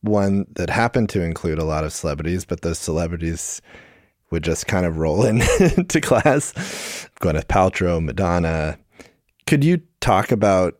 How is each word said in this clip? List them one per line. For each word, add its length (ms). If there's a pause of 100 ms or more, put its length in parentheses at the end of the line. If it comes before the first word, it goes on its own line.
one 520
that 160
happened 400
to 140
include 340
a 80
lot 180
of 100
celebrities, 520
but 160
those 160
celebrities 840 (680)
would 140
just 240
kind 180
of 120
roll 280
<laughs> 40
in 100 (480)
to 140
class. 520 (680)
Gwyneth 260
Paltrow, 560
Madonna. 760 (680)
Could 160
you 180 (180)
talk 320
about 480